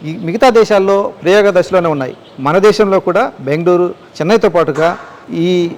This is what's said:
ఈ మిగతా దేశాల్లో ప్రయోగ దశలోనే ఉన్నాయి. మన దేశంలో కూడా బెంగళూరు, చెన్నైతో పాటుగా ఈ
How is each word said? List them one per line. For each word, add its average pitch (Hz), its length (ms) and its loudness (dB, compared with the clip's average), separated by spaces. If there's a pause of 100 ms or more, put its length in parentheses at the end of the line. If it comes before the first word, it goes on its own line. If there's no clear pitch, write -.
ఈ 156 140 -10
మిగతా 214 320 0
దేశాల్లో 196 720 2
ప్రయోగ 196 400 2
దశలోనే 170 280 0
ఉన్నాయి. 135 280 -6 (220)
మన 147 180 0
దేశంలో 196 420 2
కూడా 196 420 -2
బెంగళూరు, 170 480 0
చెన్నైతో 196 600 -2
పాటుగా 160 480 0 (340)
ఈ 170 460 -2